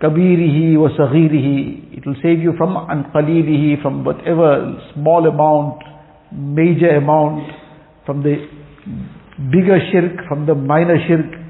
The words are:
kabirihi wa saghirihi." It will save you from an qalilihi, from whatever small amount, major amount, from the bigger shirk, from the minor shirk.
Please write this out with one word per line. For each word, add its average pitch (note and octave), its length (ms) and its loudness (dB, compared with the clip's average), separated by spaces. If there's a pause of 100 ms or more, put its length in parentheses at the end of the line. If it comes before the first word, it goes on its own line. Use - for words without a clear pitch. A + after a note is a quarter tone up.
kabirihi E3 720 2
wa D3+ 120 4 (100)
saghirihi." C#3+ 1000 0
It C3+ 80 -14
will C#3 140 -6
save E3+ 200 2
you E3 160 0
from E3 200 -2
an D3+ 280 -6 (100)
qalilihi, D3+ 680 0
from C#3 200 -6
whatever C#3+ 800 0 (140)
small D#3+ 340 2
amount, D3 560 0 (480)
major D#3 640 0
amount, D3+ 480 0 (600)
from C#3+ 200 -6
the D3 100 0 (1160)
bigger F3+ 280 4 (140)
shirk, F3 340 -2
from D3 200 -6
the D#3 80 4
minor D3+ 520 2
shirk. E3 320 -2 (120)